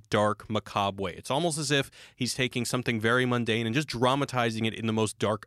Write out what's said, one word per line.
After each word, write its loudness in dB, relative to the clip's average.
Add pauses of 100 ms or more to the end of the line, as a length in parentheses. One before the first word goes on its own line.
dark, 2
macabre -2
way. -4
It's -10
almost 0
as -4
if 2 (240)
he's -4
taking -2
something -2
very 4
mundane 0
and -2
just 0
dramatizing 0
it 0
in -6
the 2
most 0
dark, 0